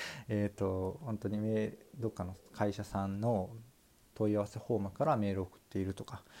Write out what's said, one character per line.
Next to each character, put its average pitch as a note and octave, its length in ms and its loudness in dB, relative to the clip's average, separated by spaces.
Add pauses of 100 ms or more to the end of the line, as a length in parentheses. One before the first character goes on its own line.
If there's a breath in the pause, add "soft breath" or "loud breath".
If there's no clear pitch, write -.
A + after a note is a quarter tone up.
<laughs> - 180 -10
え G#2 260 2
ー - 40 -16
と、 F#2+ 460 0
本 A2+ 140 -4
当 G#2+ 120 -4
に G#2 80 0
メ-、 A2 400 0 (180)
ど A#2 140 -2
っ - 20 0
か F#2 140 -4
の F#2 100 -6 (160)
会 G#2 220 2
社 G#2 100 -6
さ G2 220 -2
ん G2 160 -2
の A2 340 2 (600)
問 G#2+ 160 4
い G#2 40 4
合 G#2 60 4
わ G2+ 60 0
せ - 120 -10
フ - 160 0
ォ - 20 4
ー - 20 2
ム G2 120 0
か - 140 0
ら D#3 100 6
メ G2+ 160 4
ー F#2 40 0
ル F#2+ 60 2
を - 40 -2
送 - 120 -12
っ - 120 -20
て G2 100 -2
い F#2+ 60 2
る F#2+ 80 0
と - 100 -10
か、 - 200 -12 (160 loud breath)